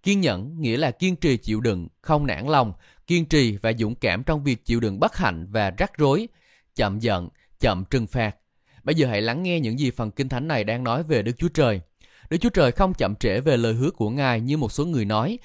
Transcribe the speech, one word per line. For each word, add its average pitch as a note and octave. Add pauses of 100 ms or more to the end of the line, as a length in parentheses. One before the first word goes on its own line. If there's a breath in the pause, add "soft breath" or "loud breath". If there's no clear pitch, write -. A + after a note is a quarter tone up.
Kiên G3
nhẫn C#3
nghĩa A#2+
là C#3+
kiên F#3
trì C#3
chịu A2
đựng, F#2+ (140)
không D3
nản F#2+
lòng, C3 (340 soft breath)
kiên E3+
trì B2+
và A2+
dũng A2+
cảm G#2
trong D3+
việc C3+
chịu A#2
đựng G#2
bất -
hạnh F2
và G#2
rắc A#2+
rối, D3+ (480 soft breath)
chậm G#2
giận, G2+ (300)
chậm F#2+
trừng A#2
phạt. A2 (480 soft breath)
Bây C#3
giờ C#3
hãy G#2+
lắng A#2+
nghe F3
những A#2+
gì C3+
phần G#2+
Kinh C3
Thánh C3
này C3
đang A#2
nói B2
về D3+
Đức A#2+
Chúa E3+
Trời. A2+ (480 soft breath)
Đức E3
Chúa A#3
Trời C#3
không F#3+
chậm G#2
trễ G#2
về C#3+
lời A#2
hứa C3
của G#2+
Ngài B2
như C3+
một B2+
số D3
người C#3+
nói. A#2